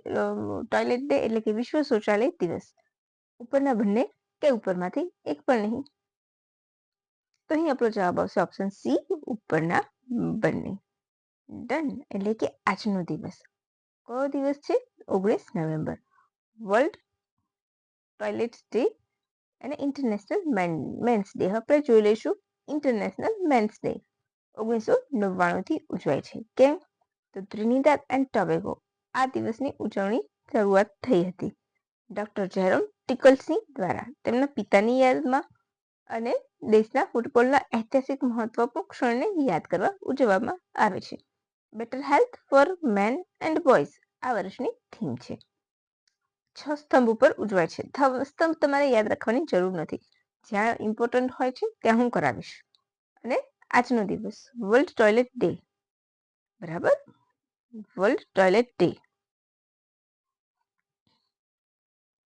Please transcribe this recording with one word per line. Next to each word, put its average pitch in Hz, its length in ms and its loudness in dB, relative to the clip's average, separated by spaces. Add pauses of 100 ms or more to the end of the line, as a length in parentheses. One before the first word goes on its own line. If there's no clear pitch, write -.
(120)
અ, 208 120 0 (360)
ટોયલેટ 240 400 0
ડે 285 160 0
એટલે 226 240 0
કે 220 120 -2
વિશ્વ 247 300 -2
શૌચાલય 214 540 0
દિવસ. - 300 -4 (720)
ઉપરના 277 340 0
બંને 214 300 2 (380)
કે 302 60 4
ઉપરમાંથી 208 600 -2 (160)
એક 294 180 -6
પણ 240 180 2
નહીં. 220 240 -4 (1700)
તો 311 40 0
અહીં 311 160 2
આપણો 247 180 0
જવાબ 185 300 -2
આવશે 190 220 -2
ઓપ્શન 190 280 -2
સી, 240 300 -2 (280)
ઉપરના 170 560 -2 (540)
બંને. - 360 -2 (760)
ડન, 277 400 -6 (180)
એટલે 208 280 -4
કે - 140 -4 (180)
આજનો 196 360 -2
દિવસ. 165 340 -10 (720)
કયો 262 200 -4
દિવસ 277 300 -2
છે? - 180 -2 (320)
ઓગણીસ 202 440 0
નવેમ્બર. 160 440 -4 (600)
વર્લ્ડ 226 380 0 (1200)
ટોયલેટ 214 420 -4
ડે 233 220 -2 (760)
અને 285 180 -10
ઇન્ટરનેશનલ 277 680 -2
મેન-, 175 340 0 (200)
મેન્સ 226 280 0
ડે. - 180 -2
હવે 196 100 -2
આપણે 294 240 2
જોઈ 233 200 6
લઈશું 220 360 2 (320)
ઇન્ટરનેશનલ 254 760 -4
મેન્સ 247 320 2
ડે. - 180 -6 (640)
ઓગણીસો 220 380 0 (180)
નવ્વાણું 185 500 0
થી - 260 -6
ઉજવાય 147 320 -2
છે. - 180 -14 (140)
કેમ? 277 220 4 (600)
તો 196 40 -10
Trinidad 240 680 0
and 269 220 0
Tobago 175 440 -2 (400)
આ 262 120 0
દિવસની 226 520 -4
ઉજવણી 214 440 -2 (220)
શરૂઆત 202 460 2 (120)
થઈ 185 220 2
હતી - 280 -8 (580)
ડોક્ટર 208 360 -6
જેરોમ 196 380 2 (140)
ટિકલસિંહ 294 720 4
દ્વારા 180 360 -4 (140)
તેમના 247 260 0
પિતાની 226 540 2
યાદમાં 262 440 2 (640)
અને 233 220 -6 (300)
દેશના 220 420 4
ફૂટબોલના 254 560 2 (120)
ઐતિહાસિક 262 520 -2
મહત્વપૂર્ણ 233 640 -2
ક્ષણને 247 400 -2 (140)
યાદ 247 200 0
કરવા 349 400 -2
ઉજવવામાં 262 580 0 (140)
આવે 208 260 0
છે. - 160 -14 (580)
Better 233 260 -10
health 285 420 2
for 277 240 6 (220)
men 202 260 2 (260)
and 320 220 -2
boys 226 300 4 (300)
આ 254 100 -2
વર્ષની 214 420 -4 (140)
થીમ 147 280 -8
છે. - 180 -14 (1160)
છ - 180 -20
સ્તંભ 277 380 2
ઉપર 254 240 4
ઉજવાય 190 340 0
છે. - 180 -8
થ-, 262 380 0
સ્તંભ 320 340 -2
તમારે 285 300 2
યાદ 220 220 2
રાખવાની 233 360 -2
જરૂર 185 280 0
નથી. - 300 -8 (440)
જ્યાં 214 340 -2
ઇમ્પોર્ટન્ટ 247 520 -2
હોય 277 200 -2
છે - 180 -6
ત્યાં 226 280 0
હું 247 120 2
કરાવીશ. 156 440 -4 (680)
અને 240 120 -4 (340)
આજનો 247 340 2
દિવસ 196 340 -6 (220)
વર્લ્ડ 233 300 2
ટોયલેટ 233 460 2
ડે, 180 160 0 (1120)
બરાબર? 165 340 0 (1000)
વર્લ્ડ 214 260 0
ટોયલેટ 190 500 2
ડે 175 180 2 (3250)